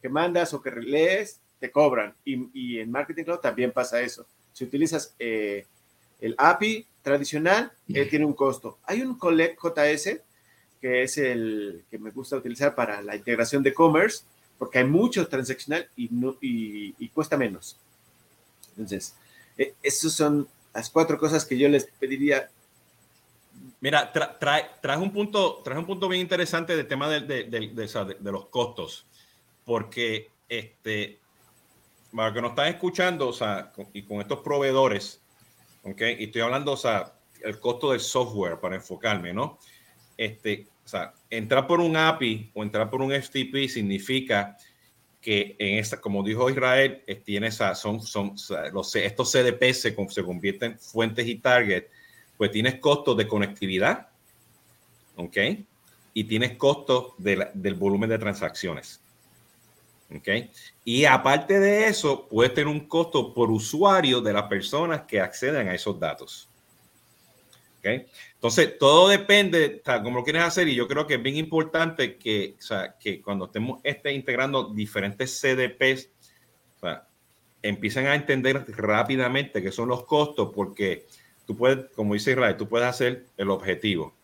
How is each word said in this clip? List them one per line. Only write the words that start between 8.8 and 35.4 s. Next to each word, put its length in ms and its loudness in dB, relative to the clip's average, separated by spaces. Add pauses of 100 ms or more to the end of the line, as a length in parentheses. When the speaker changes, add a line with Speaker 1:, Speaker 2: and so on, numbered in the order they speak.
Speaker 1:
Hay 180 -2
un 160 -6
collect 400 2
J 300 0
S 340 -2 (580)
que 220 0
es 160 -4
el 720 -2
que 80 -12
me 120 -12
gusta 260 -8
utilizar 380 -2
para 280 -2
la 120 -8
integración 480 0
de 120 4
commerce, 500 4 (340)
porque 200 -2
hay 60 6
mucho 440 4
transaccional 680 -4
y, 160 -6
no, 300 -2
y, 580 -6
y 100 -12
cuesta 280 -2
menos. 420 -4 (920)
Entonces, 440 -10 (420)
eh, 260 -2
esas 300 -2
son 360 2 (260)
las 160 -8
cuatro 280 4
cosas 260 2
que 140 -2
yo 100 6
les 160 4
pediría. 640 -2 (1300)
Speaker 2:
Mira, 320 2
tra-, 260 -4
trae, 280 0 (140)
traes 200 -2
un 120 -2
punto, 500 -2
traes 160 -6
un 80 -6
punto 220 -4
bien 140 0
interesante 540 -2
del 100 -2
tema 240 -4
de, 100 0
de, 240 -6
de, 240 -6
de, 160 -8
o 40 -10
sea, 160 -6
de, 100 -10
de 180 -10
los 140 -8
costos, 600 -6 (600)
porque, 640 -4 (180)
este, 680 -8 (960)
para 140 0
los 60 -4
que 80 -4
nos 80 -2
están 180 0
escuchando, 600 -2
o 60 -4
sea, 400 -4
con, 180 -14
y 100 -14
con 180 -8
estos 200 -6
proveedores, 800 2 (600)